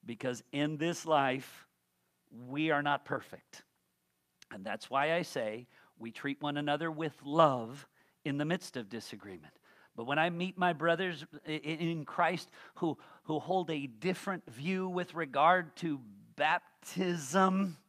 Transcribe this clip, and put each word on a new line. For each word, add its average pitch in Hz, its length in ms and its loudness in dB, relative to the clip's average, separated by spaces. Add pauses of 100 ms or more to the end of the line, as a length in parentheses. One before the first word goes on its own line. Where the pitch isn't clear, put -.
Because 117 480 -4
in 147 240 0
this 170 280 -2
life, 139 600 2 (800)
we 156 220 -2
are 143 120 2
not 143 220 0
perfect. - 580 -10 (880)
And 95 140 -14
that's - 260 -6
why 143 240 4
I 175 80 2
say 120 460 -6 (280)
we 113 140 -10
treat 139 320 -6
one 147 140 -2
another 147 340 0
with 156 320 -4
love 139 640 4 (380)
in 139 120 0
the 147 80 0
midst 170 320 -4
of 113 120 -8
disagreement. 98 680 -12 (400)
But 117 100 -8
when 139 140 2
I 165 100 4
meet 175 300 -4
my 180 140 4
brothers 165 520 0 (220)
i-, 156 60 -4
i-, - 20 0
in 156 500 -2
Christ 170 460 0 (240)
who, 160 240 -2 (240)
who 156 160 -2
hold 175 320 0
a 143 160 -2
different 170 640 -4
view 185 380 -2
with 175 260 -4
regard 160 600 4
to 147 240 -2 (340)
baptism 180 1400 2 (100)